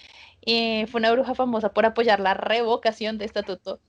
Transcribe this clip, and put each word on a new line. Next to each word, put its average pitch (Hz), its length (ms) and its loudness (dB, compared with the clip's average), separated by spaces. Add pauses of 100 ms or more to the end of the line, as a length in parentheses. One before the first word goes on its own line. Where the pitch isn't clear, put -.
(460)
Eh, 226 420 0
fue 233 120 -4
una 226 140 4
bruja 247 200 0
famosa 233 400 -2
por 214 120 2
apoyar 226 340 4
la 190 140 2
revocación 220 840 -2
de 208 80 -8
estatuto 202 640 -8